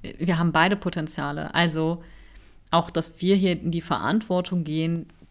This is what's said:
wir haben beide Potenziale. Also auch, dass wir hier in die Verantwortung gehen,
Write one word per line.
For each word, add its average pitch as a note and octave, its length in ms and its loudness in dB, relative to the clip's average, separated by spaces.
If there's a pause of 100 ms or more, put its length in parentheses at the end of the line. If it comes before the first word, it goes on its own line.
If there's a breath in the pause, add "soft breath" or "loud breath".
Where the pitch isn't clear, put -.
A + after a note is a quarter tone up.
wir E3+ 360 -2
haben E3+ 140 2
beide F3 240 4
Potenziale. D3+ 760 -6
Also E3 480 2 (680 loud breath)
auch, E3 200 2
dass - 300 -4
wir F#3 160 4
hier F#3 160 4
in E3+ 180 -2
die E3 100 -2
Verantwortung F3 840 -2
gehen, D#3+ 420 -2 (240)